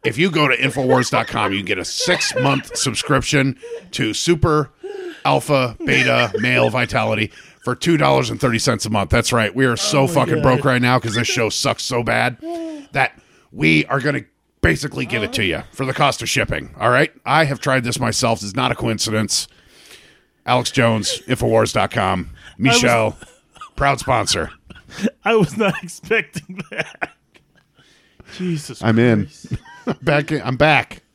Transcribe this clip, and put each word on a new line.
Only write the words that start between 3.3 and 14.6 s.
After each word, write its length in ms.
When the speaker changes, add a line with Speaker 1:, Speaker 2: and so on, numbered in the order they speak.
Speaker 1:
to 220
Super 580
Alpha 500
Beta 540
Male 300
Vitality 640
for 120
two 220
dollars 320
and 100
thirty 200
cents 260
a 40
month. 200
That's 240
right. 200
We 120
are 100
so 280
Speaker 2:
Oh 40
my 60
Speaker 1:
fucking 220
Speaker 2:
God. 80
Speaker 1:
broke 220
right 160
now 180
'cause 160
this 120
show 220
sucks 340
so 200
bad 340
that 260
we 360
are 120
gonna 220